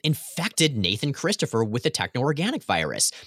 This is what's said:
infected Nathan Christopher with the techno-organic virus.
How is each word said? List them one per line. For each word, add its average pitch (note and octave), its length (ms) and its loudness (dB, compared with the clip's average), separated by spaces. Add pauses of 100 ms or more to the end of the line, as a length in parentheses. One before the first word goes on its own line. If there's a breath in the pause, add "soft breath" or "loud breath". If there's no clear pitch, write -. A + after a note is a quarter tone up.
infected D#3 760 0
Nathan G#2 360 0
Christopher D3 500 0
with A2+ 220 -2
the D#3+ 60 2
techno-organic D3+ 720 0
virus. D#2+ 480 0 (140 loud breath)